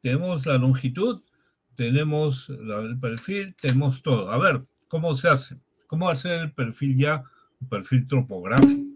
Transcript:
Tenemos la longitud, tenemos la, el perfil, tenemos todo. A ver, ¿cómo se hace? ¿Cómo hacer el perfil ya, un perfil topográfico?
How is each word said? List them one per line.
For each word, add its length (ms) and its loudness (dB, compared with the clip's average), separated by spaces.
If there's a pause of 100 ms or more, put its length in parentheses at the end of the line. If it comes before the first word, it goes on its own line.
Tenemos 420 -2
la 140 2
longitud, 640 2 (520)
tenemos 760 0
la, 300 -8
el 180 -6
perfil, 560 -6
tenemos 480 0
todo. 280 0
A 60 -2
ver, 260 2 (260)
¿cómo 280 -4
se 120 0
hace? 300 0 (280)
¿Cómo 240 -2
hacer 300 -4
el 120 -6
perfil 460 -2
ya, 260 2 (360)
un 80 -12
perfil 380 0
topográfico? 760 4 (120)